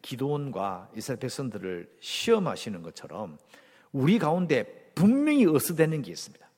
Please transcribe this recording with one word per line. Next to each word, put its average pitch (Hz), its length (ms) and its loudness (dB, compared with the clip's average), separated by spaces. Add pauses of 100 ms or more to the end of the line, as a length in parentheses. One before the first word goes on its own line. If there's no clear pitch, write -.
기드온과 117 920 -4
이스라엘 113 240 -8
백성들을 98 800 -8
시험하시는 123 840 -2
것처럼 82 560 -12 (540)
우리 147 280 4
가운데 156 760 0
분명히 269 500 6
어스되는 156 560 2
게 87 100 -10
있습니다. - 460 -16